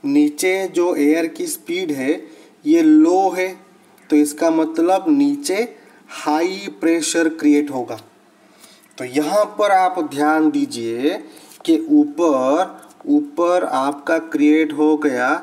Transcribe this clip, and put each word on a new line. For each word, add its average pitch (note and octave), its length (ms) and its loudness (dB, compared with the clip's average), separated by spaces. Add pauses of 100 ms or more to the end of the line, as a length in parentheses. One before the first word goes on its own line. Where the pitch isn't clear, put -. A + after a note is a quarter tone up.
नीचे D3 640 0
जो F3 280 0
एयर D#3 320 2
की F3 180 -8
speed E3+ 460 -8
है C3 180 -4 (540)
ये E3 180 4
लो E3 480 6
है, F3+ 180 -4 (640)
तो D3+ 60 4
इसका D3 340 0
मतलब E3 580 0
नीचे C#3+ 480 0 (580)
हाई F3+ 540 -4 (120)
pressure E3 500 0
create D3 400 2
होगा। A#2 300 -8 (1000)
तो C3 80 -10
यहाँ D3+ 380 0 (140)
पर G3+ 140 2
आप F3+ 380 2
ध्यान D3+ 400 2
दीजिए C3+ 680 -4 (460)
कि D#3+ 140 2 (120)
ऊपर, D3 880 2 (300)
ऊपर D#3 560 0
आपका C#3+ 560 -2
create D3+ 520 2
हो D3+ 260 2
गया C3+ 340 -2 (100)